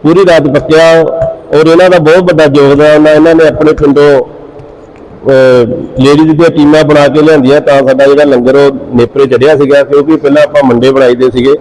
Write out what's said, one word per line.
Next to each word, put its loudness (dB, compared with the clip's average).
ਪੂਰੀ 2
ਰਾਤ 2
ਪੱਕਿਆ 0
ਔਰ 2
ਇਹਨਾਂ 2
ਦਾ 2
ਬਹੁਤ 2
ਵੱਡਾ 0
ਯੋਗਦਾਨ 2
ਆ। 2
ਇਹਨਾਂ 2
ਨੇ 2
ਆਪਣੇ -2
ਪਿੰਡੋਂ, 0
ਅਹ, -4
ਲੇਡੀਜ਼ 2
ਦੀਆਂ 0
ਟੀਮਾਂ 0
ਬਣਾ 0
ਕੇ 0
ਲਿਆਂਦੀਆਂ 2
ਤਾਂ 0
ਸਾਡਾ 0
ਜਿਹੜਾ 0
ਲੰਗਰ 0
ਉਹ -2
ਨੇਪਰੇ -2
ਚੜ੍ਹਿਆ 0
ਸੀਗਾ, 0
ਕਿਉਂਕਿ -2
ਪਹਿਲਾਂ 0
ਆਪਾਂ 0
ਮੰਡੇ 0
ਬਣਾਈ 0
ਦੇ -2
ਸੀਗੇ। -2